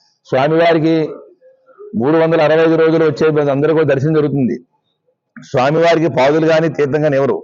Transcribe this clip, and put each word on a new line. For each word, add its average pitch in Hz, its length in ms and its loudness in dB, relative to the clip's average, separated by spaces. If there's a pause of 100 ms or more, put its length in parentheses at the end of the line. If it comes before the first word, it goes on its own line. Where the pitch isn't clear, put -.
(260)
స్వామివారికి 160 840 0 (880)
మూడు 131 200 0
వందల 160 260 2
అరవై 156 200 2
ఐదు 165 120 2
రోజులు 160 300 2
వచ్చే 151 460 0
అందరూ 143 220 0
కూడా 156 120 2
దర్శనం 139 300 0
జరుగుతుంది. 139 460 -2 (840)
స్వామివారికి 160 680 0
పాదులు 143 380 0
కానీ 160 220 2
తీర్థం 147 340 -2
కానీ 147 140 0
ఎవరు, 131 280 -2